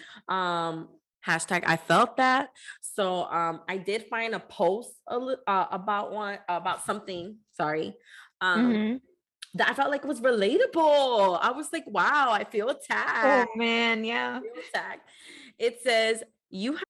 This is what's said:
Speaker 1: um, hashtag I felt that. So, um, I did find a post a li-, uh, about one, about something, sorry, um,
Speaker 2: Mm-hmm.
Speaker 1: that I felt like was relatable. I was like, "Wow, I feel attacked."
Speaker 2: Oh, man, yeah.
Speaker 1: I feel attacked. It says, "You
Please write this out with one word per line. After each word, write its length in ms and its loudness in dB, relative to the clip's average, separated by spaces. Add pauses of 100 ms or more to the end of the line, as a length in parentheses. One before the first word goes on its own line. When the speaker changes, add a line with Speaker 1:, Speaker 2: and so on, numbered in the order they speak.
(280)
Speaker 1:
um, 600 -4 (380)
hashtag 400 0
I 100 4
felt 420 2
that. 320 2 (300)
So, 440 -2
um, 440 -2
I 100 -4
did 300 -4
find 260 -4
a 60 -6
post 520 -2 (160)
a 100 -4
li-, 180 -4 (100)
uh, 260 2
about 400 -2
one, 260 -6 (100)
about 360 -4
something, 540 -8 (140)
sorry, 440 -4 (440)
um, 380 2
Speaker 2:
Mm-hmm. 180 -2 (580)
Speaker 1:
that 160 2
I 40 -2
felt 160 2
like 140 -2
was 160 -4
relatable. 1200 4
I 100 2
was 200 -8
like, 140 -6
"Wow, 460 2
I 120 0
feel 260 -2
attacked." 540 -2
Speaker 2:
Oh, 220 6 (100)
man, 480 2
yeah. 380 -4
Speaker 1:
I 40 -12
feel 80 -12 (140)
attacked. 400 -8 (500)
It 240 -2
says, 400 2 (280)
"You 280 -4 (120)